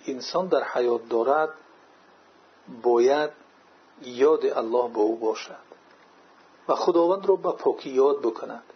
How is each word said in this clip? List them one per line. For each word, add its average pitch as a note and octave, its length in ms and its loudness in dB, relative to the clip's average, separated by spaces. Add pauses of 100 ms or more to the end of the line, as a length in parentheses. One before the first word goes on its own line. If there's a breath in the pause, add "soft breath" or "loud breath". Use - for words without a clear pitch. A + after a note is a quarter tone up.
инсон C3+ 420 -6
дар C#3 160 0
ҳаёт A#2+ 440 -2
дорад, C3+ 420 0 (1160)
бояд B2 640 2 (880)
ёди D3 280 4
Аллоҳ A#2+ 400 0
бо A2+ 140 -2
ӯ A2+ 140 0
бошад - 500 -6 (1000)
ва - 80 0
Худовандро F#3 600 2
ба F3+ 160 -4
покӣ - 420 -2
ёд C#3 280 4
бикунад. A#2+ 540 -6